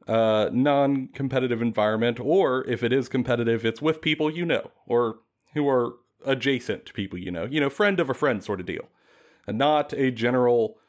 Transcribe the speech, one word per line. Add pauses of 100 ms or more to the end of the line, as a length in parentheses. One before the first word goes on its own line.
uh,
non-competitive
environment,
or
if
it
is
competitive,
it's
with
people
you
know, (160)
or (340)
who
are (320)
adjacent
to
people
you
know,
you
know,
friend
of
a
friend
sort
of
deal, (580)
and
not
a
general (120)